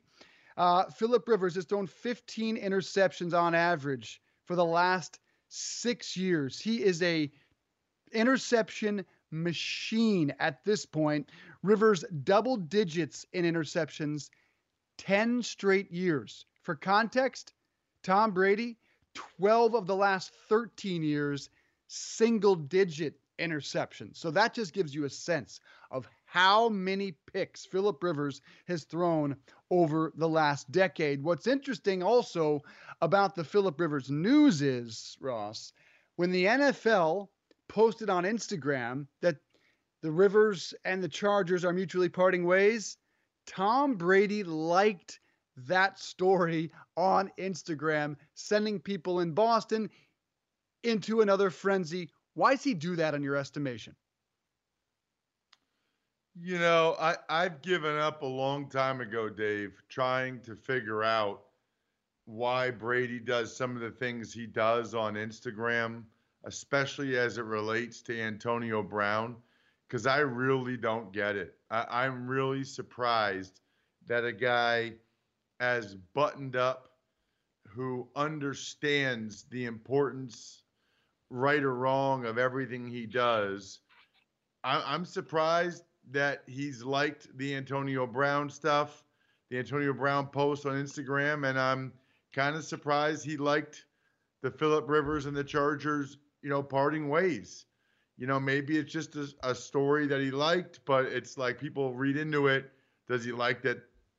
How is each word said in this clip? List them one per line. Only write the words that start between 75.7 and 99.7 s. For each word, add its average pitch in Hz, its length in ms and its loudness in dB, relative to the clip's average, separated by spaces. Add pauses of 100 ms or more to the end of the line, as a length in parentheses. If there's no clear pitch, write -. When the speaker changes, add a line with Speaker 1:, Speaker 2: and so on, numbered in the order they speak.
Speaker 2:
buttoned 139 420 -2
up, 127 420 -2 (720)
who 123 480 -8
understands 139 1300 -4
the 123 220 -8
importance, 123 960 -4 (680)
right 139 320 2
or 135 140 0
wrong, 131 500 0
of 113 120 -4
everything 123 500 -2
he 120 180 -8
does, 104 760 0 (840)
I, 139 180 0 (120)
I'm 170 120 -4
surprised 170 800 -2 (280)
that 139 360 -2
he's 135 340 -10
liked 139 560 -4
the 139 160 -6
Antonio 135 540 -4
Brown 143 420 0
stuff, 147 540 -2 (460)
the 123 100 -6
Antonio 139 340 -2
Brown 139 340 0
post 143 380 -2
on 139 80 -2 (100)
Instagram, 143 640 -2
and 131 120 0
I'm 131 340 0 (380)
kinda 147 300 -2
surprised 147 640 -2
he 151 120 -6
liked 147 480 -2 (560)
the 127 100 -4
Phillip 151 360 0
Rivers 147 380 0
and 143 100 -8
the 143 80 -4
Chargers, 143 720 -2 (240)
you 143 80 -8
know, 143 140 0
parting 143 460 0
ways. 151 560 0 (520)
You 123 100 -8
know, 135 120 2
maybe 139 380 0
it's 147 140 -2
just 156 240 -8
a, 143 120 -6 (160)
a 127 100 0
story 143 540 0